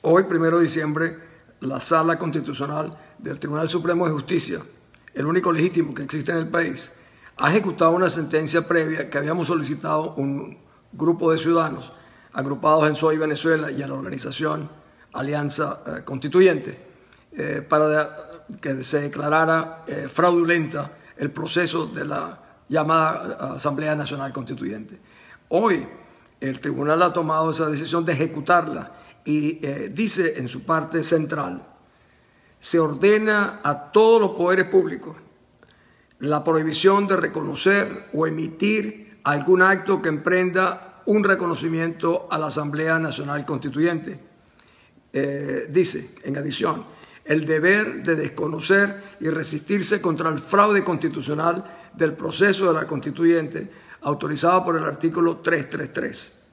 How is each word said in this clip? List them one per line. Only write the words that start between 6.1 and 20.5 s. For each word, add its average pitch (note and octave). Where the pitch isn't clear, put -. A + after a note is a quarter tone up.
en E3
el E3
país, -
ha -
ejecutado F3
una F3+
sentencia D#3
previa D#3
que -
habíamos D3+
solicitado D#3
un C#3
grupo E3
de D#3
ciudadanos D#3+
agrupados D3+
en D3+
Soy D#3
Venezuela D#3
y C#3
en C3+
la -
organización D3+
Alianza, D3
eh, D#3
Constituyente, D3
eh, D3
para D3+
de-, -
que C3+
se D3
declarara, D#3
eh, -
fraudulenta E3